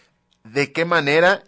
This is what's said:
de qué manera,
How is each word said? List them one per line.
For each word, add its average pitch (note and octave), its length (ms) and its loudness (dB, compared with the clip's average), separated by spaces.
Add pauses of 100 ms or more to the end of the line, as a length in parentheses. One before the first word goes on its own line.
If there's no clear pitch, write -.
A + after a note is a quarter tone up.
(440)
de C3+ 280 -4
qué E3 140 -4
manera, E3+ 640 0